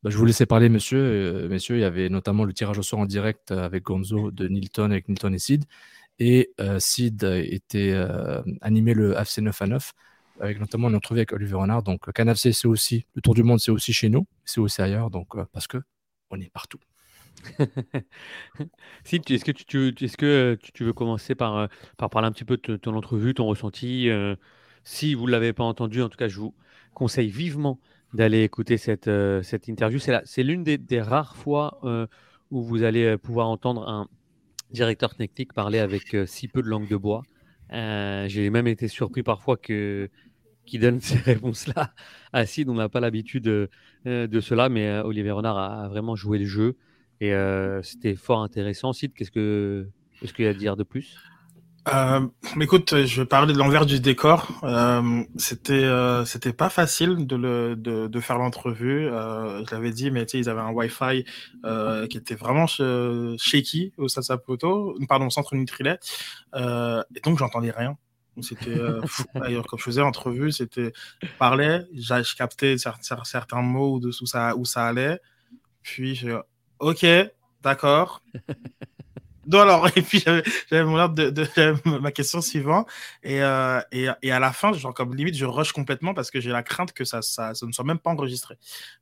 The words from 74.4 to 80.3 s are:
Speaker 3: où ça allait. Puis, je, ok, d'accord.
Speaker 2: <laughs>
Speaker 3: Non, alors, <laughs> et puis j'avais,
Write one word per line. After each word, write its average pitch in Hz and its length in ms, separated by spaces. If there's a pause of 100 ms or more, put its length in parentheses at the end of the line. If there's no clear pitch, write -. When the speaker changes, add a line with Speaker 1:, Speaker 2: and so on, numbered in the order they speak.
Speaker 3:
où 123 100
ça 117 220
allait. 131 320 (640)
Puis, 131 320
je, 120 160 (480)
ok, 160 260 (560)
d'accord. 143 600 (100)
Speaker 2:
<laughs> - 0 (1120)
Speaker 3:
Non, 185 120
alors, 180 280
<laughs> - 80
et 185 60
puis 185 180
j'avais, 165 240 (260)